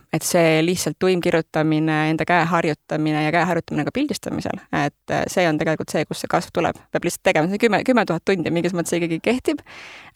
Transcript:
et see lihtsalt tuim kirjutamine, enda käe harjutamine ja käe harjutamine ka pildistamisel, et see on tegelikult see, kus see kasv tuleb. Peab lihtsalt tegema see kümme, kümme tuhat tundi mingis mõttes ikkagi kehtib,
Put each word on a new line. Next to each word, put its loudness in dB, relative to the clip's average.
et -2
see 4
lihtsalt -2
tuim 2
kirjutamine, 0
enda 0
käe 4
harjutamine 0
ja 0
käe 2
harjutamine -2
ka -6
pildistamisel, -4
et -2
see 2
on 0
tegelikult -2
see, -2
kus -10
see -8
kasv -2
tuleb. 0
Peab -4
lihtsalt -6
tegema 2
see -2
kümme, 2
kümme 4
tuhat -4
tundi 0
mingis -2
mõttes -2
ikkagi -2
kehtib, 0